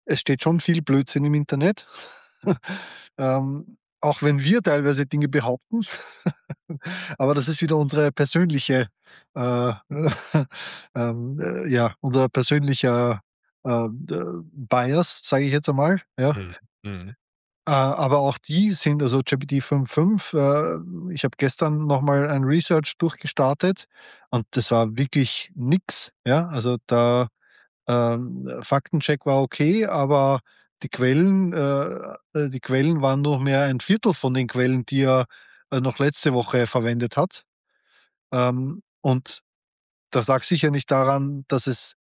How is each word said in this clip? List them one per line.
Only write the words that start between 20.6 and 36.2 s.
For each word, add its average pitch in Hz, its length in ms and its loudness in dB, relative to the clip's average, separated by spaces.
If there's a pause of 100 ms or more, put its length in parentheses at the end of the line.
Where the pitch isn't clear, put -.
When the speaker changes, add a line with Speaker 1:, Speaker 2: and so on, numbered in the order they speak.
Speaker 1:
ich 151 120 -4
hab 127 140 -4
gestern 151 500 0
noch 139 140 2
mal 143 280 2
ein 139 140 0
Research 156 540 2
durchgestartet 156 880 0 (460)
und 120 200 -2
das - 200 -2
war 113 260 2
wirklich 135 580 -2
nix, - 560 -2 (140)
ja. 160 240 2
Also 123 280 -2 (100)
da, 120 420 2 (580)
ähm, 123 640 -2 (120)
Faktencheck 143 640 -2
war 139 160 4
okay, 170 440 0
aber 139 560 2 (400)
die - 80 -8
Quellen, 175 640 2
äh, 139 640 -2 (180)
äh, 147 160 -2
die 127 100 -8
Quellen 143 420 2
waren 135 200 2
nur 143 180 0
mehr 139 220 2
ein 135 180 0
Viertel 208 340 2
von 127 200 -2
den 127 140 0
Quellen, 127 380 0
die 135 180 0
er, 131 240 4 (440)
äh, 135 80 0
noch 131 180 -2
letzte 143 360 0